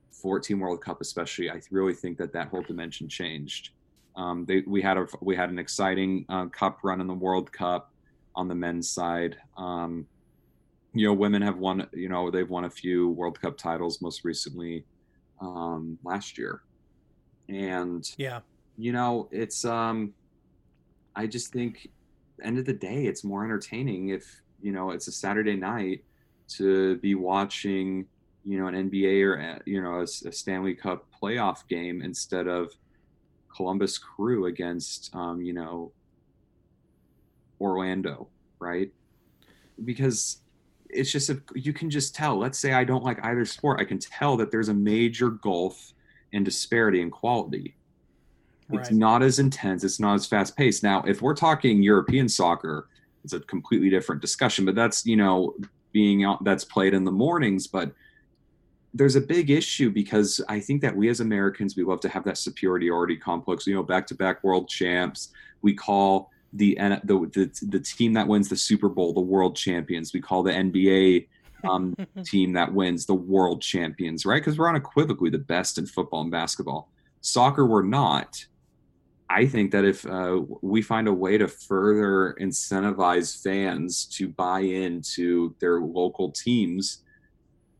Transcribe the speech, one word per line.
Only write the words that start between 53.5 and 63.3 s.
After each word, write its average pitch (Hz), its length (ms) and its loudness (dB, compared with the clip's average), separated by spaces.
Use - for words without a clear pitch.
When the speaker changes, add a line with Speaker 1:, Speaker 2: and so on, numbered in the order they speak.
Speaker 1:
different 90 320 0
discussion, - 420 0
but 95 100 2
that's, 117 320 2
you 113 100 4
know, 92 380 4
being 101 320 6
out, 98 200 0
that's 98 200 2
played 95 300 2
in 92 100 2
the 92 80 0
mornings. 113 540 2
But 87 260 -4
there's 135 220 6
a 139 60 8
big 151 280 2
issue 143 400 4
because 104 580 2
I 104 120 -2
think 139 220 0
that 110 120 0
we 104 140 4
as 120 120 2
Americans, 98 560 0
we 92 60 0
love 90 180 0
to 95 100 -2
have 92 140 -6
that 92 140 -2
superiority 87 800 0
complex, 87 500 -4